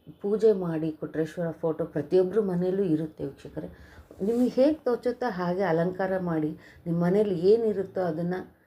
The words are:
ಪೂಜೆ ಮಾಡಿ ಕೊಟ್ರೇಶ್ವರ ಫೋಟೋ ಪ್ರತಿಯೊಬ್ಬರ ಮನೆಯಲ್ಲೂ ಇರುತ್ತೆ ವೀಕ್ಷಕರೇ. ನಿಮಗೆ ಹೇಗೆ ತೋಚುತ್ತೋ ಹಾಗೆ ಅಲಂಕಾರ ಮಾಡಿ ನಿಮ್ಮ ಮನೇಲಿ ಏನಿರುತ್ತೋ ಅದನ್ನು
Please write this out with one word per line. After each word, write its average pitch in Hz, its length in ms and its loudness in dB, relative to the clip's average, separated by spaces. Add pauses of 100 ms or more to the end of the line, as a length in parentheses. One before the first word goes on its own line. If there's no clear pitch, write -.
(220)
ಪೂಜೆ 208 320 4
ಮಾಡಿ 165 380 -2
ಕೊಟ್ರೇಶ್ವರ 160 600 -6
ಫೋಟೋ 160 340 -4
ಪ್ರತಿಯೊಬ್ಬರ 180 540 0
ಮನೆಯಲ್ಲೂ 185 440 0
ಇರುತ್ತೆ 156 400 -2
ವೀಕ್ಷಕರೇ. 156 460 -12 (520)
ನಿಮಗೆ 233 260 2
ಹೇಗೆ 269 260 4
ತೋಚುತ್ತೋ 247 580 -2
ಹಾಗೆ 180 300 -2
ಅಲಂಕಾರ 180 560 0
ಮಾಡಿ 165 400 -2 (280)
ನಿಮ್ಮ 170 180 0
ಮನೇಲಿ 190 360 2
ಏನಿರುತ್ತೋ 196 640 2
ಅದನ್ನು 175 540 -4 (120)